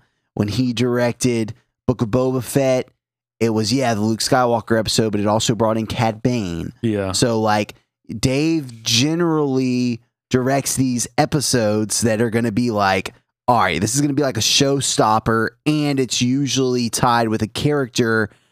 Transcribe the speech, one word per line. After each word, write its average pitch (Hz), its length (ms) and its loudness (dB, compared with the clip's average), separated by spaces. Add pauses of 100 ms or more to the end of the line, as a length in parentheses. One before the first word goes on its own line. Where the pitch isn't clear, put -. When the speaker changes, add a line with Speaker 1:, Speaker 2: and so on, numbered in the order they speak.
(340)
Speaker 1:
When 104 140 -2
he 120 260 -2
directed 120 800 0 (340)
Book 127 140 -2
of 113 80 0
Boba 127 340 0
Fett, 131 460 0 (500)
it 117 120 2
was, 110 200 0
yeah, 123 220 0
the 104 80 -2
Luke 107 180 -2
Skywalker 117 600 0
episode, 110 320 0
but 104 100 -2
it 101 60 0
also 113 280 0
brought 110 220 0
in 110 80 -2
Cad 113 380 -2
Bane. 90 580 -2
Speaker 2:
Yeah. 101 300 -2
Speaker 1:
So, 113 280 0
like, 107 360 0 (440)
Dave 135 640 -2
generally 131 1160 0 (280)
directs 131 460 0
these 127 320 2 (100)
episodes 110 840 0
that 110 180 0
are 117 120 0
gonna 117 200 0
be 120 200 0
like, 98 420 0 (340)
all 120 120 4
right, 92 200 0
this 110 160 -2
is 143 60 0
gonna 143 120 0
be 143 100 0
like 131 140 -2
a 104 40 -2
showstopper, 113 1080 2 (180)
and 147 320 0
it's 127 220 -2
usually 123 680 0
tied 120 400 0
with 110 140 -2
a 107 40 -2
character 120 840 0 (220)